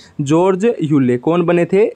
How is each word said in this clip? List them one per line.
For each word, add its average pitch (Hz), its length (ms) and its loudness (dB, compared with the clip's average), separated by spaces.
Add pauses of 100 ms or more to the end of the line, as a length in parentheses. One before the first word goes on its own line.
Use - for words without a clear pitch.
(200)
जॉर्ज 180 640 0
यूले। 135 360 0
कौन 170 280 -2
बने 175 180 0
थे? 190 320 0